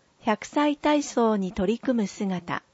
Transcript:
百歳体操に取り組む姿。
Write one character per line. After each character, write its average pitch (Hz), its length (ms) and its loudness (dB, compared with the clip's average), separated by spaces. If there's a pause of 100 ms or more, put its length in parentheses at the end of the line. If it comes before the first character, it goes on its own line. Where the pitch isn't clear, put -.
(220)
百 - 240 -2
歳 294 320 0
体 302 240 2
操 226 340 2
に 190 160 -2
取 190 220 0
り 233 60 -4
組 240 240 0
む 190 40 0
姿。 175 540 -4 (120)